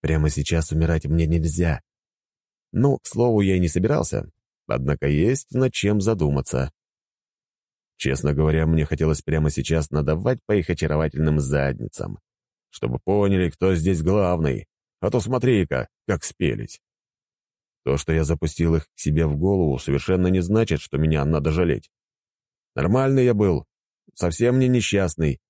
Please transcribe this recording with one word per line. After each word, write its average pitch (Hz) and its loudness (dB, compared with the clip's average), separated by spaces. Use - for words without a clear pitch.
Прямо 78 2
сейчас 76 -2
умирать 80 0
мне 80 2
нельзя. 80 0
Ну, 135 2
к - -6
слову, 117 2
я 95 2
и 90 2
не 87 2
собирался, 90 0
однако 67 -2
есть 87 0
над 127 0
чем 104 0
задуматься. 71 -2
Честно 69 -2
говоря, 78 0
мне 80 2
хотелось 78 -2
прямо 76 0
сейчас 76 -2
надавать 78 -2
по 107 -2
их 92 0
очаровательным 78 0
задницам, 65 -4
чтобы 60 -8
поняли, 98 2
кто 95 0
здесь 85 0
главный, 87 0
а 92 0
то 123 0
смотри-ка, 107 0
как 98 -4
спелись. 57 -4
То, 69 0
что 80 -4
я 80 2
запустил 82 0
их 78 -2
к - -20
себе 78 0
в 73 -2
голову, 85 0
совершенно 90 0
не 92 2
значит, 90 0
что - -6
меня 78 2
надо 76 0
жалеть. 80 -2
Нормальный 131 2
я 120 4
был, 98 0
совсем 117 2
не 131 4
несчастный. 95 0